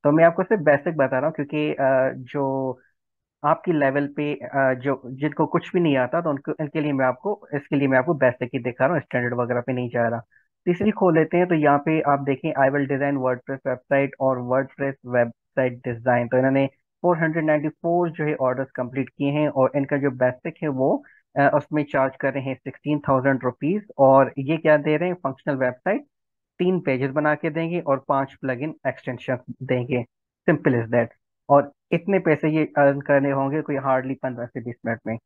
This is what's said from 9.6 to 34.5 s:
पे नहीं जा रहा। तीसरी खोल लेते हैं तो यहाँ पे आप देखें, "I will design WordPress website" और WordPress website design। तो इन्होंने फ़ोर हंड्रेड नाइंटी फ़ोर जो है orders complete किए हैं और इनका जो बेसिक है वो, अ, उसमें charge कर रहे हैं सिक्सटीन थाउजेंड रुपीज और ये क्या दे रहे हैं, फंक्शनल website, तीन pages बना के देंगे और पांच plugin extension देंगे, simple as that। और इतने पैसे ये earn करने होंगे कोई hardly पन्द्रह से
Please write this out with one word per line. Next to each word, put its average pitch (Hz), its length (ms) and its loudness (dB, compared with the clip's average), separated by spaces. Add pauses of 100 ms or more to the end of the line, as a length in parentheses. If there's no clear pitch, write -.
पे 131 120 -4
नहीं 123 160 -4
जा 117 180 0
रहा। 117 120 -2 (460)
तीसरी 190 260 0
खोल 180 240 2
लेते 160 220 2
हैं 180 100 2
तो 180 80 2
यहाँ 147 220 4
पे 160 240 0
आप 143 180 2
देखें, 139 340 -4
"I 135 180 4
will 143 160 0
design 143 300 -2
WordPress 127 500 -4
website" 139 420 0 (100)
और 131 200 0
WordPress 131 560 -2 (180)
website 120 600 0 (120)
design। 120 440 0
तो 127 60 2
इन्होंने 135 300 2 (340)
फ़ोर 175 160 2
हंड्रेड 160 280 0
नाइंटी 151 240 0
फ़ोर 170 400 -2
जो 156 140 -6
है 151 120 -2
orders 131 360 -2
complete 131 380 -6
किए 143 220 -2
हैं 151 180 0
और 131 260 2
इनका 139 220 0
जो 139 140 0
बेसिक 127 420 -2 (100)
है 156 40 -2
वो, 143 360 0 (360)
अ, 139 140 4
उसमें 151 300 -2
charge 135 320 -2
कर 135 180 -4
रहे 135 100 -6
हैं 135 120 -6
सिक्सटीन 147 440 -6
थाउजेंड 135 440 2
रुपीज 151 440 -4 (100)
और 135 400 6
ये 143 200 -2
क्या 156 200 4
दे 151 200 0
रहे 180 120 -2
हैं, 175 60 -2
फंक्शनल 143 400 -6
website, 135 460 -2 (580)
तीन 180 200 0
pages 135 320 -2
बना 151 240 0
के 160 140 -6
देंगे 165 300 -4
और 135 280 -2
पांच 139 340 -2
plugin 135 340 -6 (120)
extension 127 500 -6 (260)
देंगे, 123 420 -2 (440)
simple 147 320 2
as 113 100 -6
that। 120 160 2 (420)
और 143 220 6 (200)
इतने 180 280 0
पैसे 160 300 2
ये 156 140 0 (140)
earn 139 240 4
करने 139 300 2
होंगे 139 300 -2
कोई 151 140 -6
hardly 131 480 -2
पन्द्रह 120 220 -6
से 123 140 -12